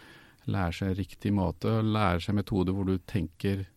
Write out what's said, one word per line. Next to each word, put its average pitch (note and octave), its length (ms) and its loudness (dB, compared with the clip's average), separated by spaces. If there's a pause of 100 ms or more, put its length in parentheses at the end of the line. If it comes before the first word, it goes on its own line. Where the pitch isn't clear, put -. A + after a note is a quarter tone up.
(480)
Lære G2 240 0
seg F#2+ 240 -2
riktig G2+ 360 -4
måte, F#2+ 360 0
og A2 160 2
lære G#2 360 2
seg G2+ 140 -2
metoder F#2+ 380 2
hvor G2 140 -2
du F#2+ 120 2
tenker G2 680 -4 (100)